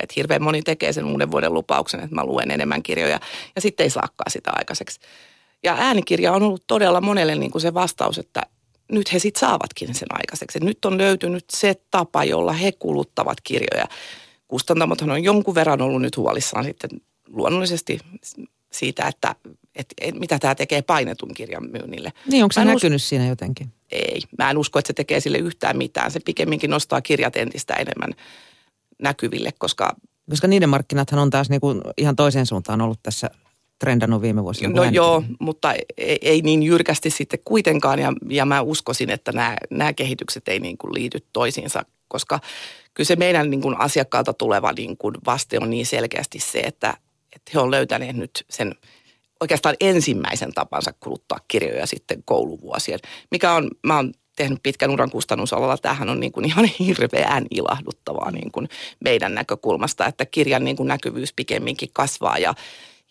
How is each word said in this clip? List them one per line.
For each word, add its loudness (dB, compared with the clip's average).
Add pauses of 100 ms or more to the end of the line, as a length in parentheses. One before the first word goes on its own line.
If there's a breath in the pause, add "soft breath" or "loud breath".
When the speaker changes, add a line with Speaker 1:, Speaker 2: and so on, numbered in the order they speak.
Speaker 1:
että -12
hirveän 0
moni 0
tekee -2
sen -4
uuden 0
vuoden 0
lupauksen, 0
että -10
mä -2
luen -2
enemmän -2
kirjoja -2 (360 loud breath)
ja -6
sitten 0
ei 2
saakaan -4
sitä -6
aikaiseksi. -8 (640 soft breath)
Ja 2
äänikirja 2
on 4
ollut 2
todella 4
monelle 2
niinku -2
se 0
vastaus, 0
että -6 (500)
nyt 2
he 4
sit 0
saavatkin -2
sen -8
aikaiseksi. -8
Et -2
nyt 0
on 0
löytynyt 2
se 2 (160)
tapa, 2
jolla 2
he 0
kuluttavat -2
kirjoja. -2 (640 loud breath)
Kustantamothan 0
on 0
jonkun 4
verran 4
ollut 0
nyt -2
huolissaan 0
sitten -8 (380)
luonnollisesti -2 (720)
siitä, -4
että, -4 (400)
et, -12
et -6
mitä -2
tää 0
tekee -2
painetun -2
kirjan -12
myynnille. -10 (180 loud breath)
Speaker 2:
Niin, 6
onko 4
se 2
Speaker 1:
Mä 8
en 6
us-, 2
Speaker 2:
näkynyt 4
siinä 2
jotenkin? -4 (240)
Speaker 1:
Ei. -4 (160)
Mä 2
en 0
usko, 0
että 0
se -2
tekee 0
sille 0
yhtään -2
mitään. -2
Se -6
pikemminkin -2
nostaa 0
kirjat 0
entistä -4
enemmän -6 (840 loud breath)
näkyville, -4
koska -2 (340)
Speaker 2:
Koska 2
niiden 6
markkinathan 2
on 6
taas 2
niinku 2 (300)
ihan 4
toiseen 4
suuntaan 0
ollut 0
tässä -4 (500)
trendannut 4
viime 2
vuosina -4
kuin 0
Speaker 1:
No 8
joo, 6
Speaker 2:
äänikirjojen. 0
Speaker 1:
mutta 0 (240)
ei, 0
ei 6
niin 4
jyrkästi 4
sitten -2
kuitenkaan. 4
Ja, 0 (160)
ja 2
mä 2
uskoisin, -2
että -4
nää, 0 (120)
nää 0
kehitykset -6
ei -2
niinku -8
liity -6
toisiinsa, -2 (220)
koska -2 (540 loud breath)
kyllä 0
se 4
meidän 4
niinku 0
asiakkaalta 0
tuleva 2
niinku -6 (140)
vaste -2
on -2
niin -2
selkeästi -4
se, -4
että, -4 (380)
että -20
he 2
on 2
löytäneet 0
nyt -8
sen -6 (640 soft breath)
oikeastaan 0
ensimmäisen 0
tapansa -4
kuluttaa -8 (100)
kirjoja -2
sitten -6
kouluvuosien, -2 (320 loud breath)
mikä 2
on, 2 (180)
mä 4
oon 0 (240)
tehnyt -2
pitkän 0
uran 2
kustannusalalla. 0
Tämähän -2
on -2
niin -4
kuin -2
ihan 4
<laughs> 0
hirveän 0
ilahduttavaa -4
niin -8
kuin -6 (300 loud breath)
meidän 2
näkökulmasta, 0
että -2
kirjan 2
niin -2
kuin -2
näkyvyys -4
pikemminkin -4
kasvaa 0
ja, 0 (580 loud breath)